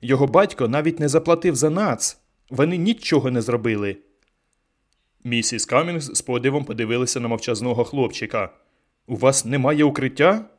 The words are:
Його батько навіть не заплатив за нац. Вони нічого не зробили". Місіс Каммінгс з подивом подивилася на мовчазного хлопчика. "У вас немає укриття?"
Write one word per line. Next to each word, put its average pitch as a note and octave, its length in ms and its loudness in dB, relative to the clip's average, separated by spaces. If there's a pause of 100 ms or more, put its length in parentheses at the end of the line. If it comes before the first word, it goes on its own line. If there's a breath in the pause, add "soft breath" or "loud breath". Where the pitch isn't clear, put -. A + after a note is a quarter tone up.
Його C3+ 260 2
батько D#3+ 420 2
навіть D3+ 320 0
не D3 80 0
заплатив E3 460 2
за D3+ 160 2
нац. E3 500 -2 (300)
Вони D3 260 2
нічого E3 540 0
не B2 120 0
зробили". G#2+ 540 -2 (1300)
Місіс A#2 420 -2
Каммінгс D#3+ 380 0 (100)
з - 80 -4
подивом C3 420 -2
подивилася A#2 560 -2
на A#2+ 80 -4
мовчазного A#2 560 -2
хлопчика. A2+ 680 -4 (560)
"У A#2+ 100 -6
вас C3 280 2
немає C#3 400 2
укриття?" D3 600 2 (140)